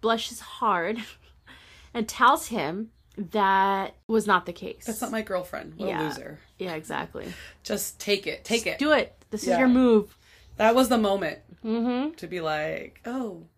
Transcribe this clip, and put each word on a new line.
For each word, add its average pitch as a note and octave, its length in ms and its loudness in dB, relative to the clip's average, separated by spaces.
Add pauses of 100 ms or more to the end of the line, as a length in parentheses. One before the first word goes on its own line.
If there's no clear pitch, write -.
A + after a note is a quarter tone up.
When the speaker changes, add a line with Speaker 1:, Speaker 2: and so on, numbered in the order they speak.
Speaker 1:
blushes A3+ 380 -2
hard G3+ 580 0 (500)
<laughs> - 460 -20
and A3+ 140 -4
tells C4+ 400 4
him G3 440 -4 (260)
that G3 800 0 (120)
was A3 180 2
not G3 200 4
the F3 80 -10
case. - 320 -12
Speaker 2:
"That's A3 160 -8
not A3 100 -6
my A3 100 -4
girlfriend. F3+ 540 -8
What F#3+ 140 -4
Speaker 1:
Yeah. - 120 -2
Speaker 2:
a - 60 -2
loser." - 320 -10 (180)
Speaker 1:
Yeah, F#3 180 -6
exactly. D#3 560 -8 (300)
Speaker 2:
"Just - 380 -6
take G3 260 0
it. D3+ 200 -8
Take A3+ 180 0
Speaker 1:
Just - 120 -2
Speaker 2:
it. - 40 -14
Speaker 1:
do D4+ 140 4
it. B3+ 200 2 (160)
This G#3+ 140 -8
is - 60 -4
Speaker 2:
Yeah. - 100 4
Speaker 1:
your C4 80 6
move." A#3+ 500 6 (380)
Speaker 2:
That A3 200 4
was B3+ 140 4
the B3 80 4
moment G3 420 0 (240)
Speaker 1:
Mm-hmm. B3 520 0
Speaker 2:
to - 120 -14
be F3 140 -6
like, D#3 640 -4
"Oh, A#3 380 -6 (140)